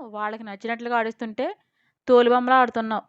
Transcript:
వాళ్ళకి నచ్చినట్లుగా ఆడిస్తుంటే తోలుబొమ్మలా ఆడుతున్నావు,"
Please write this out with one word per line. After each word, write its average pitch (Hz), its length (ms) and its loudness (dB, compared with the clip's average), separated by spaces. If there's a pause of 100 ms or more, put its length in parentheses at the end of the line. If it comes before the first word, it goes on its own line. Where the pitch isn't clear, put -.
వాళ్ళకి 214 400 -10
నచ్చినట్లుగా 226 540 -6
ఆడిస్తుంటే 226 600 -4 (520)
తోలుబొమ్మలా 247 480 6
ఆడుతున్నావు," 226 520 0